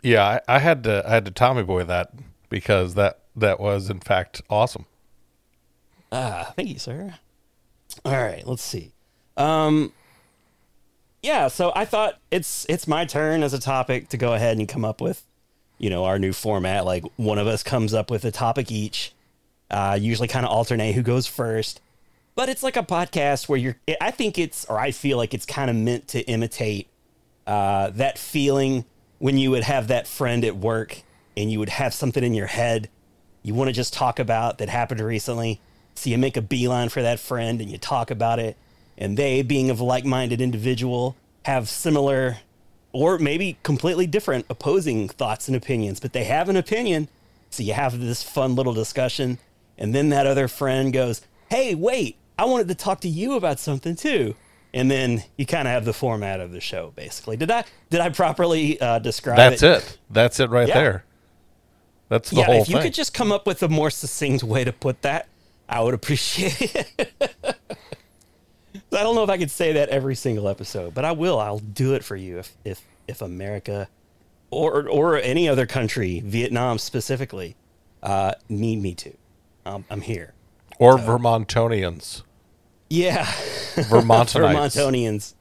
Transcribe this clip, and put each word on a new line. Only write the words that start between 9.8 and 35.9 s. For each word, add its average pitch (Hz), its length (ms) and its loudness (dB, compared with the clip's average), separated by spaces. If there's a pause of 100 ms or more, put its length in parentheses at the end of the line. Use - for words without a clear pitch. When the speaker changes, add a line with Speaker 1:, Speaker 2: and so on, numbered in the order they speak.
Speaker 2:
yeah, 277 280 2
so 175 260 0
I 202 80 0
thought 214 340 0 (140)
it's, - 380 -4
it's - 180 -2
my 160 160 0
turn 156 400 0
as 135 100 -2
a 131 60 -4
topic 127 480 -2
to 131 100 -8
go 120 180 0
ahead 113 220 2
and 107 120 -2
come 113 160 -4
up 110 160 -6
with, 120 200 -4 (580)
you 104 100 -2
know, 92 160 0
our 95 120 2
new 95 140 0
format. 95 540 -2
Like, 90 180 -2 (140)
one 107 200 0
of 104 100 0
us 110 140 0
comes 110 320 -2
up 110 160 -2
with 113 140 -4
a 113 80 -2
topic 123 400 -2
each, - 400 -6 (580)
uh, 101 300 0
usually 113 300 0
kinda 127 180 -2
alternate 110 480 0
who 123 60 2
goes 123 260 0
first. 113 540 -4 (540)
But 254 120 0
it's 262 160 -6
like 262 140 -2
a 220 60 0
podcast 156 680 0
where 135 100 2
you're, 123 160 -2 (240)
I 196 120 -2
think 214 260 -2
it's, 165 260 -4
or 107 160 -4
I 131 120 0
feel 139 260 0
like 117 160 0
it's 120 120 -8
kinda 131 280 -2
meant 117 340 0
to 135 140 -4
imitate, 113 680 -4 (580)
uh, 98 440 0
that 127 280 -2
feeling 139 680 0 (360)
when 139 160 2
you 135 140 4
would 120 120 2
have 120 260 0
that 120 180 0
friend 120 380 0
at 101 100 -2
work 110 460 -4 (340)
and 107 160 -2
you 107 80 -2
would 104 80 -2
have 131 260 -4
something 131 300 -2
in 120 100 2
your 101 140 -2
head 117 400 -2 (560)
you 104 100 -6
wanna 131 200 0
just 123 180 -4
talk 123 260 -2
about 117 420 0
that 107 100 -4
happened 117 320 -4
recently. 113 580 -4 (340)